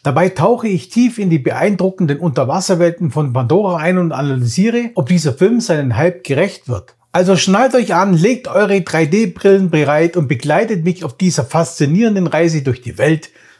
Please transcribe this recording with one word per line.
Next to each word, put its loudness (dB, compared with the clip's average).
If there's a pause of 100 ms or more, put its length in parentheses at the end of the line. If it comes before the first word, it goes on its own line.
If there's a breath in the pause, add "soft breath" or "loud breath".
Dabei 2
tauche 0
ich -4
tief 0
in -2
die 4
beeindruckenden -2
Unterwasserwelten -2
von -2
Pandora 0
ein 0
und 0
analysiere, -2
ob -2
dieser 0
Film 2
seinen -2
Hype 0
gerecht -2
wird. -10 (180)
Also 4
schnallt 2
euch 0
an, 2
legt 2
eure 2
drei 0
D 2
Brillen 2
bereit 2
und 0
begleitet -2
mich -2
auf -10
dieser -2
faszinierenden 0
Reise 0
durch -2
die -14
Welt 0 (320 soft breath)